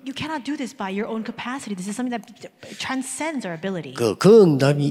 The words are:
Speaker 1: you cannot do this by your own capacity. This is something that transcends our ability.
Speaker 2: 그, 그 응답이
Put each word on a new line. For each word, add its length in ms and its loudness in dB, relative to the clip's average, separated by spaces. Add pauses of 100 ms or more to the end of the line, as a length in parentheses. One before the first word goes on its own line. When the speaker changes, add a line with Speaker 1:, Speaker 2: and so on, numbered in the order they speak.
Speaker 1:
you 120 -10
cannot 280 -6
do 120 -4
this 200 -8
by 140 -6
your 160 -4
own 160 -6
capacity. 540 -8
This 120 -8
is 60 -6
something 160 -4
that 160 -8 (520)
transcends 680 -6
our 80 -6
ability. 400 -6
Speaker 2:
그, 240 0
그 240 10
응답이 480 4